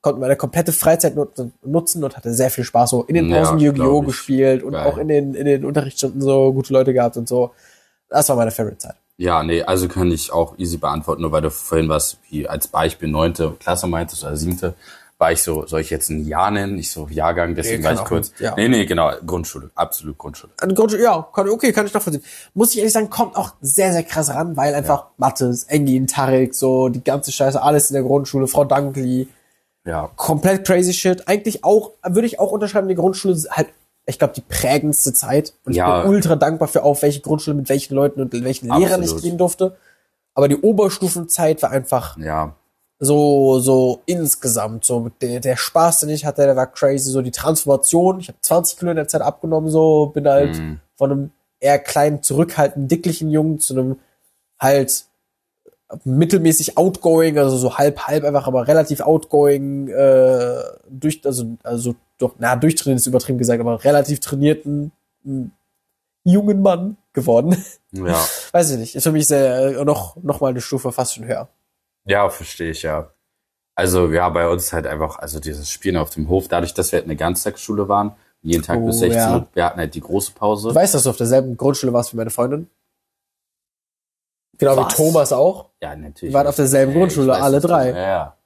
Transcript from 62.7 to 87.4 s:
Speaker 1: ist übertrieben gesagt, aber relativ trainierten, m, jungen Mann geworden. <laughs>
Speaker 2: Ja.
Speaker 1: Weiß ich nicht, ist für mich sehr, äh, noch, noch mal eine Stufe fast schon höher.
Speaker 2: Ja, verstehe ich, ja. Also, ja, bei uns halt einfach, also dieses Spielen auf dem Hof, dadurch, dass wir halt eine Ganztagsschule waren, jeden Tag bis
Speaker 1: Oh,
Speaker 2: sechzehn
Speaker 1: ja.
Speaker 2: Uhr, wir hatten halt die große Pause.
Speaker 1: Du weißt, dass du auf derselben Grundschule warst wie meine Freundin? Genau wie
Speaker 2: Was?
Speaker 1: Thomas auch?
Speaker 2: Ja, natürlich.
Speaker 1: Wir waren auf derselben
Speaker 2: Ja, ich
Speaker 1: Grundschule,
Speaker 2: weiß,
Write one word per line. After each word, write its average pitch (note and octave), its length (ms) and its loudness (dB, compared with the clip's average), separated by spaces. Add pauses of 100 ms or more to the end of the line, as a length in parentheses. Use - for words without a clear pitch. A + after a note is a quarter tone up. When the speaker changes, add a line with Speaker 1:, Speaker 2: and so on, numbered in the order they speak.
Speaker 1:
ist A#2 80 0
übertrieben B2+ 300 0
gesagt, A#2+ 240 0
aber A#2 220 -2
relativ C#3+ 360 2
trainierten, D3 720 -2 (320)
m, C3 280 -8 (720)
jungen G3+ 380 2
Mann F#3+ 360 0 (160)
geworden. C3+ 560 2
<laughs> - 60 -20 (200)
Speaker 2:
Ja. E2+ 300 0 (260)
Speaker 1:
Weiß E3+ 200 2
ich C3 60 -2
nicht, A2+ 180 -8
ist C3+ 80 -4
für D#3 100 2
mich D3+ 120 2
sehr, C3+ 540 2
äh, C#3+ 60 -2
noch, - 360 -2
noch D#3+ 200 -4
mal C3+ 80 0
eine B2+ 100 -4
Stufe B2+ 320 -6
fast B2 220 -4
schon A2+ 140 -12
höher. - 200 -6 (580)
Speaker 2:
Ja, G2 240 2
verstehe E2 420 -10
ich, D#2+ 100 -10
ja. D#2 280 -6 (640)
Also, F2+ 380 2
ja, F2 160 2
bei E2+ 220 0
uns F2 240 -2
halt D#2+ 120 -4
einfach, D2+ 320 -6
also D2+ 220 -12
dieses D2 300 -12
Spielen - 260 -4
auf D2+ 140 -2
dem D#2 180 -8
Hof, F#2 220 0
dadurch, F2 240 -2
dass - 180 -4
wir F2 60 0
halt D#2+ 80 -2
eine D#2+ 100 -6
Ganztagsschule F#2+ 720 -4
waren, G#2 300 -2 (240)
jeden D#2+ 220 -2
Tag A2+ 220 -2
bis A2+ 120 -2
Speaker 1:
Oh, - 20 -2
Speaker 2:
sechzehn A#2 220 2
Speaker 1:
ja. A2+ 140 2
Speaker 2:
Uhr, - 180 -2
wir F2 100 -2
hatten E2 160 -4
halt D2+ 160 -6
die E2 60 -10
große G2 320 -6
Pause. G#2 360 -2
Speaker 1:
Du B2 60 0
weißt, F#3 180 4
dass C3+ 100 2
du C3 60 0
auf A#2 60 -4
derselben B2 400 0
Grundschule C3 380 -2
warst A#2+ 180 -2
wie A#2 60 -10
meine A2+ 140 -6
Freundin? C#3+ 380 -4 (1900)
Genau C#3 160 4
wie C3+ 80 4
Speaker 2:
Was? - 140 -2
Speaker 1:
Thomas D#3 380 2
auch? E3 360 2 (120)
Speaker 2:
Ja, D2 140 -12
natürlich. D2+ 380 -12
Speaker 1:
Wir C#3 40 4
waren C#3+ 100 4
auf C#3+ 80 -2
derselben C3+ 360 4
Speaker 2:
Ja, D3 60 2
ich F3 40 6
Speaker 1:
Grundschule, C#3+ 300 2
Speaker 2:
weiß, B2+ 100 2